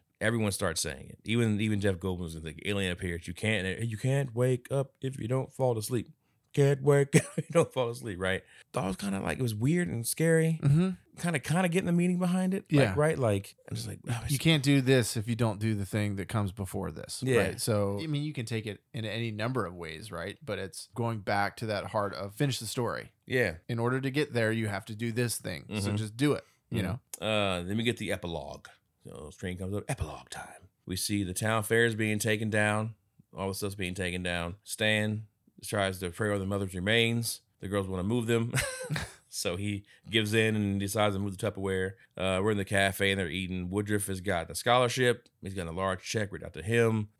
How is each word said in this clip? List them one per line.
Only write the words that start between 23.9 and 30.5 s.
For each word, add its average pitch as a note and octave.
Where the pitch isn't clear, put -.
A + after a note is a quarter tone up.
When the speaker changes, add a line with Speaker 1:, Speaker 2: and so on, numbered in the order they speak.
Speaker 2:
to C3+
get C#3
there, A2+
you A2+
have G2
to A2
do A#2
this A#2
thing. F2
So G2+
Speaker 1:
Mm-hmm. G#2
Speaker 2:
just G#2+
do C#3+
it, -
you A#2
Speaker 1:
Mm-hmm. F2+
Speaker 2:
know? F#2+
Speaker 1:
Uh, G2+
then F#2+
we A#2
get A2+
the F#2
epilogue. E2
So -
screen F2+
comes F#2+
up, G2+
epilogue -
time. -